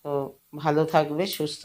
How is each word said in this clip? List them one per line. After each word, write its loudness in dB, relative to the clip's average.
তো -6
ভালো 2
থাকবে, 2
সুস্থ -6